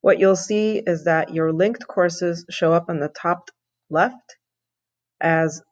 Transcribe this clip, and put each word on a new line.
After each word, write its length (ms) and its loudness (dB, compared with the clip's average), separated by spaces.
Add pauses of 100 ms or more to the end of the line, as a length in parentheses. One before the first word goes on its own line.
what 180 4
you'll 180 4
see 420 -2
is 260 -4
that 300 0
your 180 0
linked 340 0
courses 640 -2
show 220 0
up 160 0
on 100 -4
the 100 -4
top 420 -4 (400)
left 460 -2 (840)
as 520 0